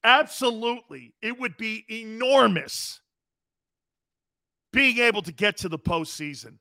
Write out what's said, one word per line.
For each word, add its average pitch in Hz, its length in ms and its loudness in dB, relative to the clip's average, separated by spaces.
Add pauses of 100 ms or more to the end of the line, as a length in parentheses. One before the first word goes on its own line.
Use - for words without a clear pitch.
Absolutely. 233 1160 0
It 240 180 -6
would 240 180 -6
be 220 300 -8
enormous 220 1120 0 (1700)
being 254 240 4
able 233 240 2
to 165 100 -10
get 202 260 0
to 190 120 -6
the 160 80 -6
postseason. 147 840 -6